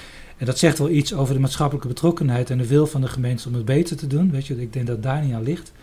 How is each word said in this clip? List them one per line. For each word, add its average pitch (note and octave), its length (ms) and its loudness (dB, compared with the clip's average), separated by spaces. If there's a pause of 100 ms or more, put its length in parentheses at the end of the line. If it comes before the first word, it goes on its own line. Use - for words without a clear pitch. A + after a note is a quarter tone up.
(380)
En - 80 -4
dat B2+ 120 0
zegt D#3 200 4
wel C#3+ 120 2
iets D3+ 240 2
over C3+ 200 0
de C3+ 60 0
maatschappelijke C3+ 480 0
betrokkenheid B2+ 640 0
en B2+ 80 0
de B2+ 100 0
wil D3 200 4
van C#3 140 -2
de C3 60 0
gemeentes B2 380 -2
om A#2+ 80 -4
het A#2 120 -2
beter C#3+ 320 2
te C#3+ 100 -6
doen. D#3+ 240 4
Weet C3+ 160 -2
je, B2 140 -4
ik A2+ 120 -8
denk B2 140 -2
dat A2+ 160 -4
daar C#3 200 0
niet C3 100 0
aan A2+ 100 -4
ligt. D#3 280 -4 (120)